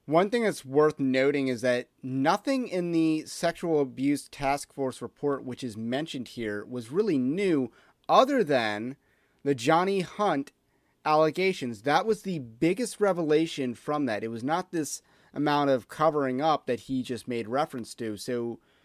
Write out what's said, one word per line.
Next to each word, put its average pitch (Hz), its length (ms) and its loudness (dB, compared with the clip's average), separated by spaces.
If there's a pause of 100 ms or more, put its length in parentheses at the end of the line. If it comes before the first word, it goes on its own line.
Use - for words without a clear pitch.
one 170 240 4
thing 240 140 0
that's 196 200 0
worth 143 360 4
noting 135 480 2
is 123 140 -2
that 123 260 0 (160)
nothing 180 640 0
in 175 240 -4
the 160 340 0
Sexual 165 560 -2
Abuse 135 480 -2
Task 139 420 -4
Force 131 300 -6
report, 135 420 -4
which 123 200 -10
is 117 120 -8
mentioned 123 520 -6
here, 104 360 -6
was 120 280 -10
really 185 260 2
new 143 540 0 (360)
other 247 360 6
than 120 540 0 (460)
the 143 120 2
Johnny 170 460 2
Hunt 165 500 -2 (520)
allegations. 156 800 2
That 151 240 4
was 220 160 0
the 185 160 -4
biggest 160 640 -2
revelation 160 720 0
from 147 320 -4
that. 107 180 -2
It 113 40 -4
was 113 160 -8
not 165 280 -2
this 156 300 -6 (320)
amount 143 380 2
of 123 160 0
covering 147 520 0
up 151 280 0
that 120 140 -2
he 131 200 -4
just 120 260 -8
made 117 200 -4
reference 135 480 -4
to. 110 200 -6
So, 120 440 -6 (260)